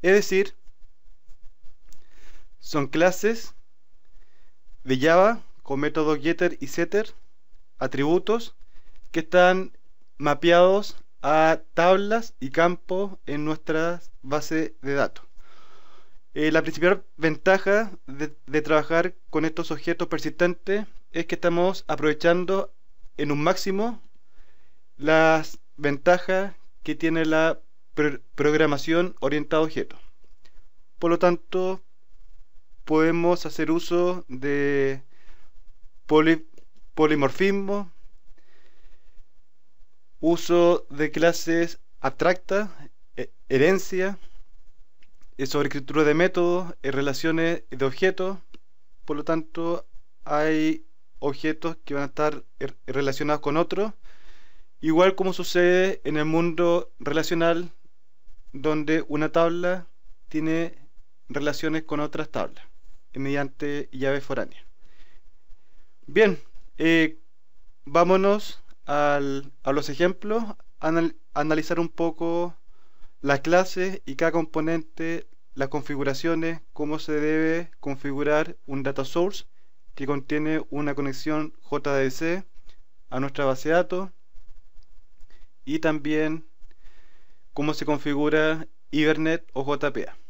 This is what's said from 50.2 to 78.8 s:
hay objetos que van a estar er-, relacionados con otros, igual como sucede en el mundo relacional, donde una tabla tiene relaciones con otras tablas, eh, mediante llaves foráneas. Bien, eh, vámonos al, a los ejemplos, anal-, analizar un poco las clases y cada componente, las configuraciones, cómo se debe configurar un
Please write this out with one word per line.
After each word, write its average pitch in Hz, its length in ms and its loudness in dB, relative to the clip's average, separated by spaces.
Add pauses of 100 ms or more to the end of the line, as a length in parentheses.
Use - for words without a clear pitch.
hay 156 600 2 (340)
objetos 156 640 -2
que 143 80 -4
van 143 100 0
a 139 40 -2
estar 151 360 0 (160)
er-, 135 260 -4
relacionados 143 560 0
con 147 160 0
otros, 175 360 0 (880)
igual 175 340 6
como 185 160 2
sucede 180 720 4
en 151 140 0
el 151 80 2
mundo 170 760 2
relacional, 170 720 2 (800)
donde 151 560 2
una 151 240 0
tabla 175 560 2 (400)
tiene 160 500 -2 (520)
relaciones 147 540 0
con 147 180 -2
otras 151 280 -2
tablas, - 360 -4 (480)
eh, 135 60 -6
mediante 143 720 -2
llaves 135 300 0
foráneas. - 420 -4 (1400)
Bien, 185 320 4 (400)
eh, 160 400 4 (680)
vámonos 185 760 4 (240)
al, 143 680 0 (100)
a 139 80 0
los 143 160 0
ejemplos, 185 560 2 (380)
anal-, 165 340 2 (180)
analizar 156 460 0
un 170 80 2
poco 170 720 -2 (640)
las 139 180 4
clases 180 640 2
y 139 120 -6
cada 165 160 2
componente, 165 960 -2 (240)
las 135 160 -2
configuraciones, 151 880 0 (140)
cómo 151 260 -2
se 156 140 -2
debe 160 640 2
configurar 143 840 0
un 135 180 -2